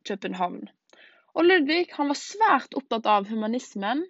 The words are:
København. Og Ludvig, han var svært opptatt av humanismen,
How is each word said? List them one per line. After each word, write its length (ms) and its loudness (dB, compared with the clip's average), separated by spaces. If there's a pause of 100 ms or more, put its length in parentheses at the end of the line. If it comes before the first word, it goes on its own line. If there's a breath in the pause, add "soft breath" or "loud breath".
København. 580 -6 (720 soft breath)
Og 80 4
Ludvig, 480 4
han 160 -2
var 100 -2
svært 580 0
opptatt 320 -4
av 200 2
humanismen, 800 -4